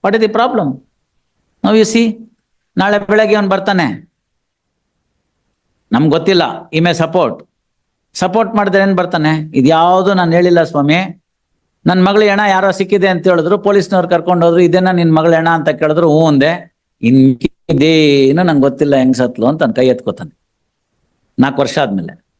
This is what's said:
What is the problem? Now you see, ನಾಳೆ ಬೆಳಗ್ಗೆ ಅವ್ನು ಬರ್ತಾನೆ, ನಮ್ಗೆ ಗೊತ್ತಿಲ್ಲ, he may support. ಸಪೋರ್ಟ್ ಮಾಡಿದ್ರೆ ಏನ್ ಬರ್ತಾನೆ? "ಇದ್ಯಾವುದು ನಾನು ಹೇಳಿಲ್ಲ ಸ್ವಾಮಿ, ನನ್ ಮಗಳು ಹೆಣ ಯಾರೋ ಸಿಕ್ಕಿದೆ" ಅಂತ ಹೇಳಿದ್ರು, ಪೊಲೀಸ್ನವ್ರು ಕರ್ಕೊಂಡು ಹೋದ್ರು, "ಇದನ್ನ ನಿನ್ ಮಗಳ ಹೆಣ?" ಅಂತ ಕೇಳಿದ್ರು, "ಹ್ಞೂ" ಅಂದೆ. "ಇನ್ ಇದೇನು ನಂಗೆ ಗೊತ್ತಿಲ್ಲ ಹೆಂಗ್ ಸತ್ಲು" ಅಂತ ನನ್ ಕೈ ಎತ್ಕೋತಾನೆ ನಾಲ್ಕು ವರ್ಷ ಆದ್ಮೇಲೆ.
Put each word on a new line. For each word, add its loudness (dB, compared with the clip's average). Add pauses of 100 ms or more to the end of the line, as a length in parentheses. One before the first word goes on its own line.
What -6
is -2
the -6
problem? -2 (960)
Now 2
you -2
see, -2 (500)
ನಾಳೆ 0
ಬೆಳಗ್ಗೆ 0
ಅವ್ನು -2
ಬರ್ತಾನೆ, -2 (1800)
ನಮ್ಗೆ 0
ಗೊತ್ತಿಲ್ಲ, -2
he -4
may 0
support. -4 (680)
ಸಪೋರ್ಟ್ -2
ಮಾಡಿದ್ರೆ 0
ಏನ್ 0
ಬರ್ತಾನೆ? -2
"ಇದ್ಯಾವುದು 2
ನಾನು 0
ಹೇಳಿಲ್ಲ 2
ಸ್ವಾಮಿ, -2 (640)
ನನ್ 2
ಮಗಳು 2
ಹೆಣ 2 (100)
ಯಾರೋ 2
ಸಿಕ್ಕಿದೆ" 0
ಅಂತ 0
ಹೇಳಿದ್ರು, 2
ಪೊಲೀಸ್ನವ್ರು 0
ಕರ್ಕೊಂಡು 0
ಹೋದ್ರು, 2
"ಇದನ್ನ 2
ನಿನ್ 2
ಮಗಳ 2
ಹೆಣ?" 0
ಅಂತ 0
ಕೇಳಿದ್ರು, 0
"ಹ್ಞೂ" 2
ಅಂದೆ. -2 (260)
"ಇನ್ 2 (300)
ಇದೇನು 2
ನಂಗೆ 2
ಗೊತ್ತಿಲ್ಲ 0
ಹೆಂಗ್ 0
ಸತ್ಲು" -2
ಅಂತ 0
ನನ್ -2
ಕೈ 0
ಎತ್ಕೋತಾನೆ -6 (1000)
ನಾಲ್ಕು 0
ವರ್ಷ -2
ಆದ್ಮೇಲೆ. -6 (140)